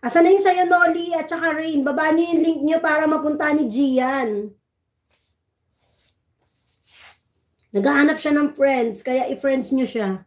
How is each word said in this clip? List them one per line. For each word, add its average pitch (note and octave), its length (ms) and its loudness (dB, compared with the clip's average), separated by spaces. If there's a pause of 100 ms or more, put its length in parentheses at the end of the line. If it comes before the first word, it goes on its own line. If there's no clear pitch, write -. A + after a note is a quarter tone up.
Asan E4+ 240 4
na - 0 -
yung G4 160 6
sa'yo, F4+ 240 2
Noli, E4+ 480 2
at D#4 80 -4
saka D#4+ 320 -4
Rain? D#4 240 -2
Baba D4 320 0
nyo E4 160 2
yung E4 160 2
link D#4+ 160 0
nyo D#4 160 0
para D#4 320 0
mapunta D4+ 480 -2
ni D4+ 160 0
Gian. B3+ 800 -2 (3250)
Naghahanap C#4+ 480 2
siya D4 160 0
ng D4 160 0
friends, B3+ 480 0
kaya B3+ 320 -2
i-friends C4+ 400 -2
nyo C4 160 -2
siya. F#3+ 380 -4